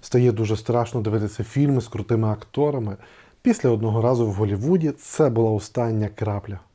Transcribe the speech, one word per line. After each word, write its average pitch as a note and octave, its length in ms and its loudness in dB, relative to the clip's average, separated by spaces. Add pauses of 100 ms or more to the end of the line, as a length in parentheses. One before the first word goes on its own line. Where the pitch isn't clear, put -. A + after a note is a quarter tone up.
стає B2 320 2
дуже G#2+ 240 0
страшно A#2 440 -2
дивитися G#2+ 440 -2
фільми C#3 360 0
з A2 80 -8
крутими A2 400 -2
акторами. A2+ 680 -4 (460)
Після G#3+ 280 2
«Одного A2+ 320 2
разу A#2+ 240 4
в G#2 80 -2
Голлівуді» A2 560 0
це - 400 0
була A2+ 200 2
остання A2 640 -2
крапля. G2+ 460 -6 (140)